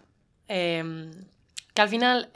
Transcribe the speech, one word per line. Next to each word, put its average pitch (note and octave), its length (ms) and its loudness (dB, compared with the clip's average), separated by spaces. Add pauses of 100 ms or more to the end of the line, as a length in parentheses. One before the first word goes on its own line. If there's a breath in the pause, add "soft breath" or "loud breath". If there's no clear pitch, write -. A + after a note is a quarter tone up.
(480)
em, E3 640 -4 (640)
que G#3 80 6
al G#3 60 0
final A#3+ 460 2